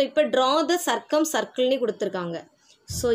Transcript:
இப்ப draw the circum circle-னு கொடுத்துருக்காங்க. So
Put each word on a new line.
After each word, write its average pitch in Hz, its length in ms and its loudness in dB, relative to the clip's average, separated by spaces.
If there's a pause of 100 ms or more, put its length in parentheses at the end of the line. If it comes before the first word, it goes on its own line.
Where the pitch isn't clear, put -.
இப்ப 302 180 2 (100)
draw 262 200 4 (160)
the 359 60 2 (100)
circum 254 360 0 (120)
circle-னு 254 480 0
கொடுத்துருக்காங்க. 180 560 -4 (600)
So 247 160 0